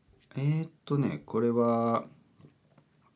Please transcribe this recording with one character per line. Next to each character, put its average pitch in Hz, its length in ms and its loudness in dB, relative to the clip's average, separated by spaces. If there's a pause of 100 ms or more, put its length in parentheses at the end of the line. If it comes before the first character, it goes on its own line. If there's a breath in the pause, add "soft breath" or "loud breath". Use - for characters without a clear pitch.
(360)
え 135 40 -4
ー 156 280 -2
っ - 20 -18 (140)
と 143 140 -2
ね、 98 280 -2
こ 110 140 -2
れ 120 100 2
は、 117 540 2 (1120)